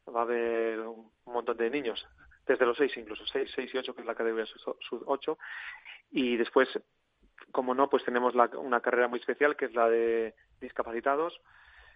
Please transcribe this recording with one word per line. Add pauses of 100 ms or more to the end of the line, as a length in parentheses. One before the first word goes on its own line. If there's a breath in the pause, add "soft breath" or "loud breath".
va
a
haber
un (160)
montón
de
niños, (400 soft breath)
desde
los
seis
incluso,
seis,
seis
y
ocho,
que
es
la
categoría
sub,
sub
ocho. (720 loud breath)
Y
después, (800)
como
no,
pues
tenemos
la,
una
carrera
muy
especial,
que
es
la
de (260 soft breath)
discapacitados, (560 loud breath)